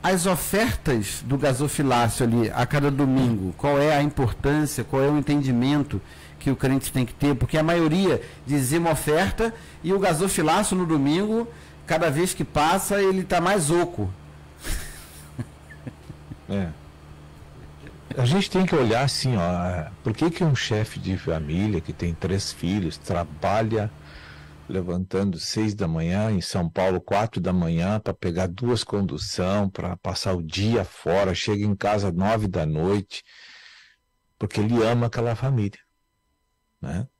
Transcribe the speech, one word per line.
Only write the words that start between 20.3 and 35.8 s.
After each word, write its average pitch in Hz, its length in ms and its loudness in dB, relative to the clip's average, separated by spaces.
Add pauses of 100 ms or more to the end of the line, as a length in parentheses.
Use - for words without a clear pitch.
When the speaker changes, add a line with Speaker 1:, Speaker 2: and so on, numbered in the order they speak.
Speaker 2:
que 175 140 -2
um 151 100 4
chefe 107 440 -2
de 92 180 -4
família 82 640 -2
que - 120 -10
tem 85 200 -4
três 92 400 -4
filhos 87 460 -4
trabalha 101 920 -2 (800)
levantando 92 720 -2
seis 107 360 -2
da 101 120 -4
manhã, 85 440 0
em 98 100 0
São 85 280 -4
Paulo, 92 320 0
quatro 101 400 -2
da 90 120 -2
manhã, 90 480 0
pra 101 140 -4
pegar 90 320 -2
duas 113 360 -2
condução, 98 840 -2
pra 90 300 -6
passar 92 360 -4
o 87 80 -2
dia 101 420 0
fora, 92 500 0
chega 104 300 0
em 104 120 2
casa 101 340 2
nove 101 380 2
da 85 160 -2
noite, 87 580 0 (1160)
porque 107 220 -4
ele 113 220 2
ama 117 240 2
aquela 117 300 -2
família, 120 420 -2 (1040)